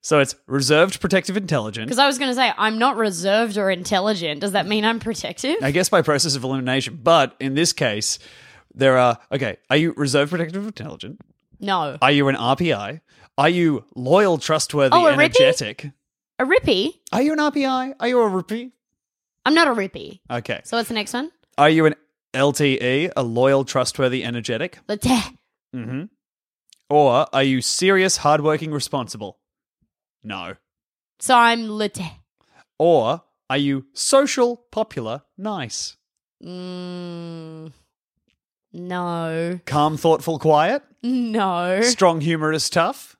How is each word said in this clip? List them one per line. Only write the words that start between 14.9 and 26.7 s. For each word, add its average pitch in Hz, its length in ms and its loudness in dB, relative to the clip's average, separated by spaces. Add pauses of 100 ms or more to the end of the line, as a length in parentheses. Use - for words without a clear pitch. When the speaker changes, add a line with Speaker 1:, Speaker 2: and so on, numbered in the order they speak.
Speaker 2:
Oh, 339 120 6
a 294 60 6
rippy? 269 40 2 (240)
Speaker 1:
energetic? 208 520 0 (480)
Speaker 2:
A 254 40 2
rippy? 269 500 0 (180)
Speaker 1:
Are 220 100 0
you 294 100 0
an 311 60 -2
R 302 140 0
P 285 120 -2
I? 262 360 -4
Are 233 80 -2
you 247 120 2
a 226 80 4
rippy? 214 440 -6 (720)
Speaker 2:
I'm 285 80 2
not 330 140 4
a 254 40 0
rippy. 190 460 -8 (100)
Speaker 1:
Okay. 120 360 -6
Speaker 2:
So - 120 -6
what's 208 120 -4
the 247 60 -8
next 104 200 -6
one? 285 160 -6 (260)
Speaker 1:
Are 147 140 6
you 160 160 4
an 151 80 2 (400)
L 135 160 2
T 139 320 0
E, 139 340 0
a 135 60 -2
loyal, 131 420 2
trustworthy, 127 600 -2
energetic? 120 640 -6
Speaker 2:
Latte. 226 320 0 (560)
Speaker 1:
Mm-hmm. 127 280 -8 (840)